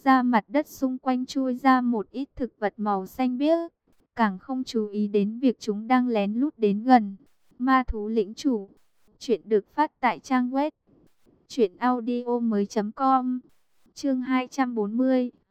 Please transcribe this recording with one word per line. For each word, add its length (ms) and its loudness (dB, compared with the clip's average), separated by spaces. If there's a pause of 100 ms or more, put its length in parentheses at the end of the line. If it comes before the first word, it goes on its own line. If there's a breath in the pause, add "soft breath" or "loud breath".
ra 200 4
mặt 240 2
đất 200 -2
xung 300 -4
quanh 280 -2
chui 300 -2
ra 260 4
một 300 -2
ít 240 -8
thực 240 -8
vật 180 -2
màu 280 -2
xanh 320 -4
biếc, 340 0 (440)
càng 240 0
không 240 -6
chú 240 -4
ý 200 -2
đến 320 0
việc 200 2
chúng 280 -6
đang 200 2
lén 260 0
lút 240 -2
đến 260 0
gần. 320 4 (440)
Ma 280 2
thú 200 -4
lĩnh 260 -2
chủ. 360 -2 (500)
Chuyện 260 -2
được 300 0
phát 240 0
tại 200 0
trang 300 0
web 220 -2 (760)
truyện 300 0
audio 640 -2
mới 260 0
chấm 260 -4
com. 480 0 (540)
Chương 280 -2
hai 260 0
trăm 280 -2
bốn 220 -2
mươi, 340 2 (180)